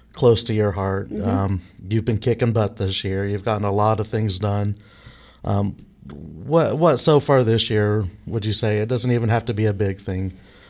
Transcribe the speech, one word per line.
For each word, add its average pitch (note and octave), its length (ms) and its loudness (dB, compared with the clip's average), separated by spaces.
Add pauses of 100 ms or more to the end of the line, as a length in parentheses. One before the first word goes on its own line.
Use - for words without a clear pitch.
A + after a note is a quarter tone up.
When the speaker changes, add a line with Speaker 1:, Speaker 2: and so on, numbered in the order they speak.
(140)
Speaker 1:
close A#2 300 4
to A2+ 100 -4
your G#2 200 2
heart. G2 360 -4
Speaker 2:
Mm-hmm. G#2 180 -6
Speaker 1:
Um, G2 340 0 (280)
you've A2 160 0
been A2+ 140 0
kicking A#2 340 0
butt G#2+ 240 0
this F#2+ 260 -2
year. G2 220 -2
You've G2+ 180 -4
gotten G#2 220 -2
a G2+ 60 0
lot G#2 280 2
of G#2+ 80 -4
things A2 300 -2
done. G#2 400 -2 (680)
Um, G2+ 320 -2 (320)
what, F#2 720 -2
what D#3+ 200 4
so D3+ 220 4
far C3+ 240 4
this A2+ 280 0
year G#2 340 2 (220)
would G#2 180 -4
you G#2+ 80 -2
say, G#2+ 240 0
it G#2+ 100 -2
doesn't B2 240 -2
even A#2 180 0
have A2+ 160 0
to A#2+ 80 -2
be G#2+ 120 0
a G#2 80 2
big G2 240 -2
thing, F#2 360 -6 (360)